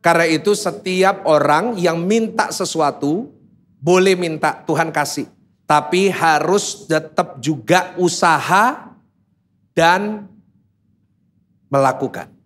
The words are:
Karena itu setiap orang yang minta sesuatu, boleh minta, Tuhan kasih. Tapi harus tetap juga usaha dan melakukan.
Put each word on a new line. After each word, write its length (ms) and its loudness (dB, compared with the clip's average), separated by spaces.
Karena 240 4
itu 320 0
setiap 720 -2
orang 480 2
yang 240 0
minta 480 0
sesuatu, 800 -2
boleh 400 2
minta, 480 -4
Tuhan 240 0
kasih. 400 -4
Tapi 480 2
harus 720 0
tetap 560 -4
juga 560 -2
usaha 960 0
dan 560 0
melakukan. 560 -2